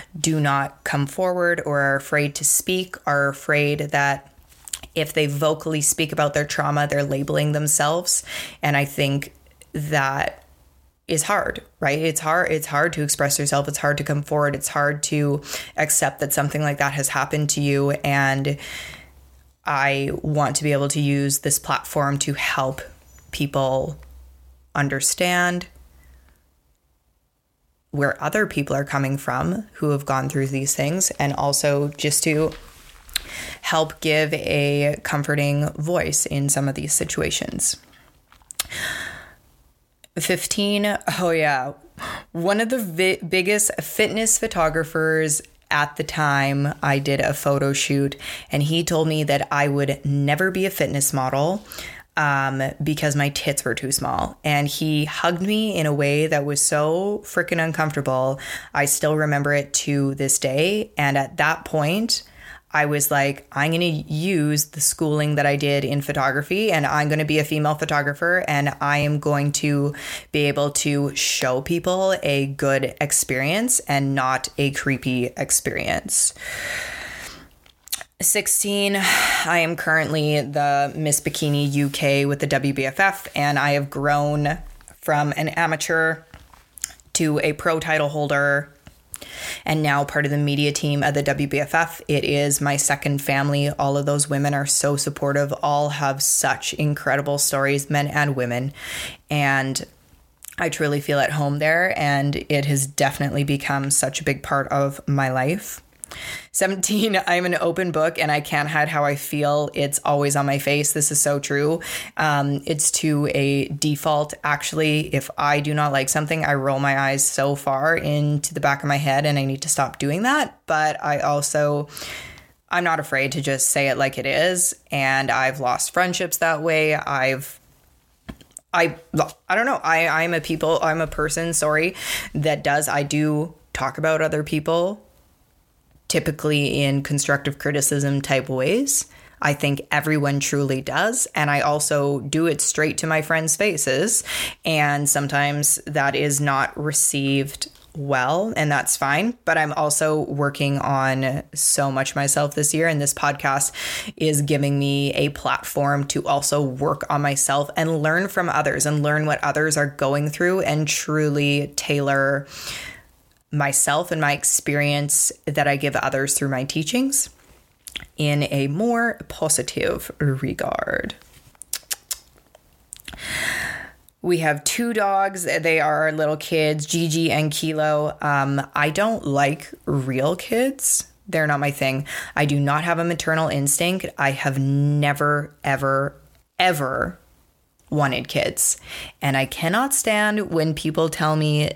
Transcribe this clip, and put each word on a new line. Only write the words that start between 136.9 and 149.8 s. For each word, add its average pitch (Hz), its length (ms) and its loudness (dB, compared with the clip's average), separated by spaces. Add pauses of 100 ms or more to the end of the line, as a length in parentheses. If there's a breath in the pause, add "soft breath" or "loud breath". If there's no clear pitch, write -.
constructive 139 560 0
criticism 143 640 0
type 135 300 0
ways. 165 560 0 (360 loud breath)
I 147 120 2
think 143 380 -2
everyone 147 500 2
truly 139 400 0
does. 190 520 -2
And 147 160 0
I 143 120 2
also 147 580 2
do 156 280 0
it 160 120 0
straight - 380 0
to 160 100 -2
my 156 140 2
friends' 160 340 0
faces. 170 720 0 (400 loud breath)
And 147 420 2
sometimes 143 680 0 (120)
that 139 260 0
is 143 280 0
not 135 360 0
received 139 920 0 (260)
well, 143 640 0
and 151 120 2
that's - 280 0
fine. 160 480 0
But 160 120 4
I'm 151 140 2
also 156 480 2